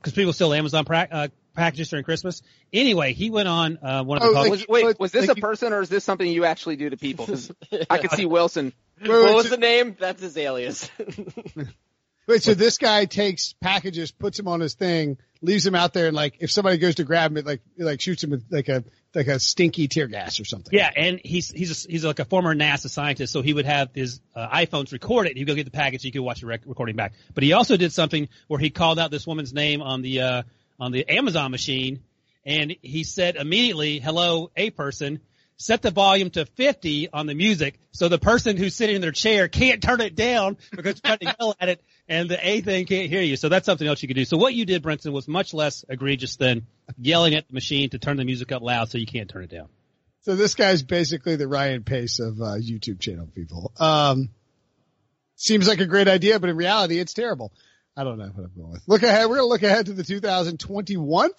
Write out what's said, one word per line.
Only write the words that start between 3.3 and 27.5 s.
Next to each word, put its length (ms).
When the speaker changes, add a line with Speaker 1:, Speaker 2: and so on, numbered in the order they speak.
Speaker 1:
went 180
on, 340
uh, 200
one 160
of 40
the 60
Speaker 2:
Oh, 60
Speaker 1:
calls. 100
Speaker 2:
like, 60
Speaker 3:
Was, 180
wait, 160
Speaker 2:
like, 160
Speaker 3:
was 120
this 160
Speaker 2:
like 100
Speaker 3:
a 20
person 320
or 80
is 80
this 160
something 260
you 140
actually 320
do 140
to 80
people? 260
'Cause 260
Speaker 4:
<laughs> 200
Speaker 3:
I 60
could 140
see 160
Wilson. 480
Speaker 2:
Wait, 100
wait, 140
Speaker 4:
What 100
was 100
Speaker 2:
so 60
Speaker 4:
the 80
name? 400
That's 240
his 160
alias. 560
<laughs> 1300
Speaker 2:
Wait, 160
so 120
this 240
guy 260
takes 480
packages, 580
puts 260
them 120
on 100
his 160
thing, 420
leaves 200
them 140
out 160
there, 160
and, 80
like, 240
if 100
somebody 260
goes 200
to 80
grab 260
him, 60
it, 100
like, 140
it, 80
like, 160
shoots 240
him 60
with, 200
like, 180
a, 140
like, 140
a 100
stinky 480
tear 220
gas 320
or 40
something. 320
Speaker 1:
Yeah, 200
and 260
he's, 300
he's 340
a, 20
he's, 160
like, 140
a 60
former 280
nasa 360
scientist, 440
so 100
he 100
would 140
have 280
his, 260
uh, 140
iPhones 440
record 340
it, 40
and 80
he'd 80
go 80
get 120
the 40
package, 300
so 60
you 60
could 100
watch 180
the 60
rec-, 200
recording 300
back. 160
But 120
he 80